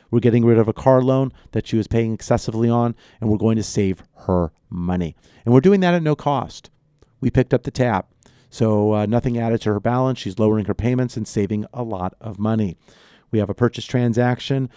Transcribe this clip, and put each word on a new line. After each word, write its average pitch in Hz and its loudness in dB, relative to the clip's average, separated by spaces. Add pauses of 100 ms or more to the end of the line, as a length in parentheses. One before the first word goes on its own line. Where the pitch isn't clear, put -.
(100)
We're 117 2
getting 117 4
rid 117 6
of 110 4
a 110 2
car 131 4
loan 131 0 (180)
that - -6
she 113 -2
was 107 -2
paying 113 0
excessively 117 -2
on, 120 0 (260)
and - -2
we're 107 2
going 110 2
to 110 -2
save 98 -2 (220)
her 90 0 (180)
money. 87 -4 (280)
And 117 2
we're 131 8
doing 190 4
that 180 2
at 175 0
no 151 0
cost. 135 -4 (500)
We 123 -2
picked 127 -2
up 123 0
the - -8
tab. 113 0 (460)
So, 107 0
uh, 104 0
nothing 117 -2
added 117 -2
to 107 0
her 104 -2
balance. 123 -2
She's - -8
lowering 107 2
her 101 -2
payments 123 -2
and 107 -6
saving 104 -4
a 123 -10
lot 92 -8
of 107 -12
money. 104 -2 (540)
We 110 0
have 101 0
a 98 -6
purchase - -2
transaction, 123 -2